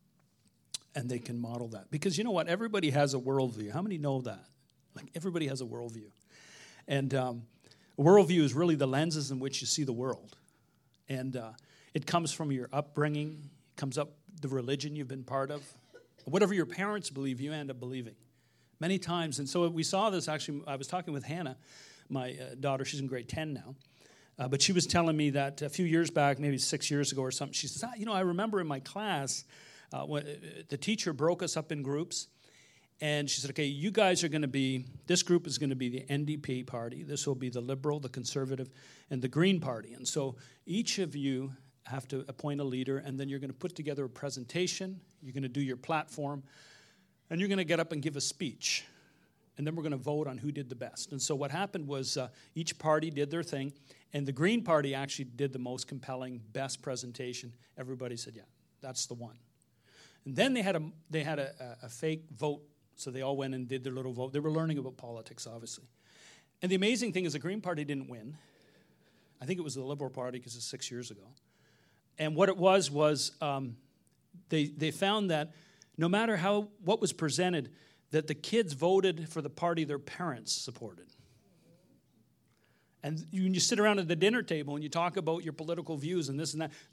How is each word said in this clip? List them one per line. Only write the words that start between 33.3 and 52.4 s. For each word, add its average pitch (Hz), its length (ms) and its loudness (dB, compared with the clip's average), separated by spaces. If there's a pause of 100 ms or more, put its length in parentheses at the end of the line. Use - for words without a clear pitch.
said, 135 100 -4
'Okay, 151 140 0
you 147 260 -2
guys 185 320 6
are 165 60 2
gonna 151 180 2
be, 131 380 0 (220)
this 180 160 4
group 175 240 4
is 135 100 -4
gonna 135 180 0
be 127 140 -2
the 127 200 -6
N 143 160 0
D 151 120 0
P 131 260 -4
party, 123 400 -8
this 143 220 -4
will 143 100 2
be 127 140 -4
the 120 120 -4
Liberal, 135 380 -2
the 135 100 -6
Conservative, 131 600 -4 (400)
and 127 120 -2
the 131 60 2
Green 175 320 6
Party. 117 340 -6
And 127 140 -8
so 135 280 -2 (300)
each 202 340 0
of 160 160 -2
you 135 380 -2 (300)
have 123 240 -8
to 135 200 -6
appoint 143 340 -4
a - 20 -2
leader, 131 340 -2
and 135 220 -6
then 139 100 -4
you're 139 100 -4
gonna 131 140 -8
put 175 220 -8
together 143 300 -4
a 123 40 -4
presentation, 170 920 -4 (200)
you're 131 120 -14
gonna 139 160 -2
do 135 120 -2
your 131 160 -2
platform, 143 680 -4 (840)
and 165 100 -2
you're 196 100 2
gonna 196 140 4
get 160 160 4
up 160 120 0
and 151 100 -4
give 147 140 -2
a 139 60 -4
speech. - 640 -2 (720)
And 151 100 -4
then 160 80 -4
we're 165 80 -6
gonna 147 140 -2
vote 147 300 -2
on 131 100 -8
who 143 140 -4
did 143 180 -6
the 131 60 -8
best.'" - 360 -10
And 135 100 -6
so 156 140 2
what 139 160 -2
happened 175 360 -2
was, 139 300 -2
uh, 127 120 -4 (260)